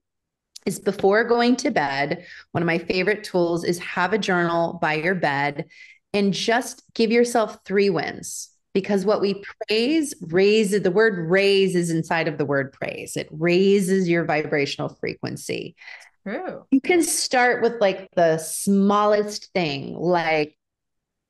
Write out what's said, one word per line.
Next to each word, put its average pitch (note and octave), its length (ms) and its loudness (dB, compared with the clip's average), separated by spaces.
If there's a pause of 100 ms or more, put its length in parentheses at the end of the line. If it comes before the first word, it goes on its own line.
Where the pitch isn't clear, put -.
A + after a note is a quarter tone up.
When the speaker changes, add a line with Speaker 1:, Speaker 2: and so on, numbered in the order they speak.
(640)
Speaker 1:
is - 140 -6
before G3+ 460 2
going A#3+ 320 2
to D4 120 -2
bed, D3 560 -2 (280)
one E3+ 100 -2
of E3+ 40 0
my E3+ 120 0
favorite F#3 440 -2
tools F3 400 0
is F3 160 -2
have F3+ 340 -4
a A3 40 2
journal E3+ 640 0
by D#3 140 0
your D#3+ 180 0
bed D3 520 -2 (480)
and G3+ 200 2
just A#3 480 -2 (140)
give A3+ 160 2
yourself A#3+ 540 2
three G3+ 260 2
wins. - 580 -6 (240)
Because G3 320 0
what G#3 160 2
we G3 220 -2 (240)
praise C4 540 0
raises, G3 600 2
the F#3 80 2
word F3+ 400 2
raise G3 460 4
is F3 160 0
inside E3 360 -2
of D3 120 -6
the D3 60 -2
word C#3 280 -2
praise. - 420 -10
It C#3+ 140 -8
raises F#3 800 2
your E3+ 160 2
vibrational D3 640 -2
frequency. - 880 -10 (500)
Speaker 2:
True. B3+ 460 -12
Speaker 1:
You C4+ 100 4
can F4+ 220 2
start B3 580 0
with, A#3 180 0
like, F#3+ 360 0
the E3 240 4
smallest G#3 1160 0
thing, C#3 420 -4
like, D#3+ 640 0 (720)